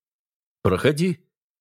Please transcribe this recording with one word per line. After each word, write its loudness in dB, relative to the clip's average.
«Проходи. 0